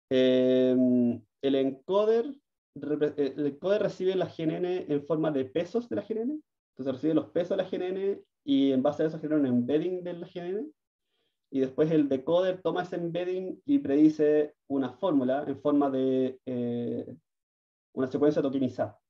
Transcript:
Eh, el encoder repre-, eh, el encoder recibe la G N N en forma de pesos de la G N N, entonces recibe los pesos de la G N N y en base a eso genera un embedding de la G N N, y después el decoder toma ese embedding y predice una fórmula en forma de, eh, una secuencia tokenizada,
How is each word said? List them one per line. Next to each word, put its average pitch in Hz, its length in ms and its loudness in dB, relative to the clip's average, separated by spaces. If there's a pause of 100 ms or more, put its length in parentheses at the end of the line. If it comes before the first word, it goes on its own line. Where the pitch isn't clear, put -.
Eh, 127 680 4 (680)
el 139 140 0
encoder 208 760 0 (420)
repre-, 147 420 -2
eh, 139 180 0
el 147 120 -2
encoder 185 340 -2
recibe 185 340 -2
la 170 140 -2
G - 140 -10
N 160 140 -2
N 180 300 -4
en 143 160 -2
forma 160 280 -2
de 135 140 -2
pesos 175 440 -4
de 226 80 -6
la 202 80 -6
G - 60 -8
N 214 100 -4
N, 294 180 -4 (320)
entonces 135 220 -6
recibe 147 200 -2
los 151 180 0
pesos 175 260 -2
de 185 60 -2
la - 60 -8
G - 60 -6
N 180 120 -4
N 196 340 -4 (240)
y 139 260 4
en 131 120 2
base 147 200 0
a 156 40 2
eso 160 120 -6
genera 151 200 0
un 139 80 2
embedding 151 560 0
de 175 100 -8
la 170 140 -12
G 180 120 -12
N 175 100 -8
N, 220 180 -6 (840)
y 135 100 -4
después 135 320 0
el 151 180 2
decoder 170 520 0
toma 170 200 -2
ese 180 140 -6
embedding 180 680 -6
y 143 140 2
predice 151 760 4 (120)
una 135 240 -2
fórmula 139 560 0
en 135 120 -6
forma 143 320 2
de, 131 540 0
eh, 120 720 -4 (800)
una 131 140 -2
secuencia 147 340 2
tokenizada, 131 580 -4 (100)